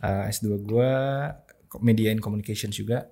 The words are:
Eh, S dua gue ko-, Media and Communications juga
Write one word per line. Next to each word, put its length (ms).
Eh, 240
S 120
dua 200
gue 300
ko-, 140
Media 320
and 80
Communications 560
juga 360